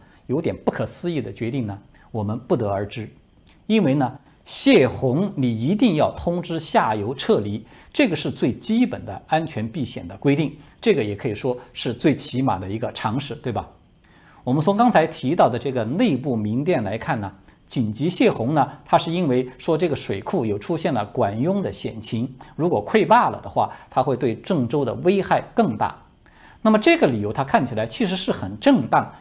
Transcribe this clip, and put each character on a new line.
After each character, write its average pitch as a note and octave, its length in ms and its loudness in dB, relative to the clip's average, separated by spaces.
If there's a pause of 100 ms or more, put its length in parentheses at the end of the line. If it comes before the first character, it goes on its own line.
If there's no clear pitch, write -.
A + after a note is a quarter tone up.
(280)
有 C#3+ 140 0
点 G2+ 140 -2
不 - 140 -6
可 C3+ 160 -2
思 - 260 -6
议 D3 100 -2
的 G#2+ 100 -8
决 A2+ 180 -6
定 C3 160 -4
呢？ G2+ 140 -8 (320)
我 G#2+ 120 -4
们 G#2+ 140 -4
不 C#3 200 -2
得 G#2+ 120 -2
而 G2+ 160 -2
知。 G#2 240 -10 (580)
因 G#3+ 160 4
为 C3+ 100 4
呢， C3+ 260 -2 (260)
泄 G3 420 4
洪 C3+ 480 -2
你 B2+ 140 0
一 A#2 240 0
定 G#3+ 220 2
要 B2 160 2
通 F3 300 -4
知 E3 180 -6
下 D#3+ 340 0
游 A2 220 -2
撤 F3+ 240 2
离， G#2 260 -4 (280)
这 C#4+ 140 4
个 E3 80 -2
是 - 140 -4
最 D3+ 240 -2
基 A3+ 320 0
本 - 200 -6
的 G2+ 220 -10
安 D#3+ 200 0
全 A2 200 -6
避 B2+ 180 -6
险 F2 220 -10
的 - 100 -16
规 C#3 180 2
定， D3 200 -2 (260)
这 A3 120 4
个 C3 100 0
也 G#2 120 -4
可 A#2 140 -4
以 G#2 40 -2
说 B2 240 -4 (140)
是 - 220 -6
最 D3 220 2
起 - 260 -4
码 G#2+ 180 2
的 F#2+ 100 -8
一 G#2+ 80 -4
个 A#2 140 -6
常 A#2 280 -4
识， - 160 -8
对 B2+ 160 -6
吧？ G2 160 -4 (760)
我 B2 80 -2
们 D3+ 100 2
从 G3 140 2
刚 A#3 160 4
才 D#3+ 160 4
提 D#3 280 -2
到 E3+ 120 6
的 A#2 100 0
这 C3 140 -4
个 A#2+ 140 -2
内 D#3+ 320 2
部 C3 180 -2
民 A2 300 -2
电 D#3+ 180 2
来 G2+ 140 -4
看 B2 240 -4
呢， G2 100 -8 (360)
紧 A2 260 -2
急 C#3 160 -2
泄 A3 200 4
洪 B2+ 240 0
呢， C#3 160 2 (140)
它 - 140 4
是 - 120 0
因 F3 180 0
为 B2+ 200 2 (100)
说 D#3+ 200 0
这 F3 100 2
个 C#3+ 80 -2
水 G2 240 -4
库 C3+ 260 -2
有 G2+ 140 0
出 E3 160 -4
现 D#3 180 -2
了 G#2 120 0
管 A2 340 -2
拥 F#3+ 220 0
的 B2+ 100 -4
险 A2+ 300 -10
情， A#2+ 280 -4 (280)
如 D#3+ 100 0
果 A2+ 160 0
溃 G#3+ 220 4
坝 G3+ 240 6
了 G2+ 100 -6
的 - 80 -14
话， G#2 240 -2 (180)
它 C3 140 0
会 C3+ 140 0
对 A#2 180 0
郑 C3 320 -2
州 D3 160 0
的 A2 120 -2
危 F3+ 260 2
害 D#3 200 0 (120)
更 C3 240 0
大。 G#2 180 -4 (680)
那 A3 60 4
么 G#3+ 80 6
这 E4 200 4
个 B3+ 100 4
理 A2+ 140 0
由 G#2 120 -2
它 C#3 100 -2
看 D#3 220 2
起 A#2+ 80 -4
来 G#2+ 140 0
其 - 180 -2
实 F#3 100 -2
是 F#3 160 -2
很 G2+ 280 -6
正 G3+ 280 4
当， - 340 2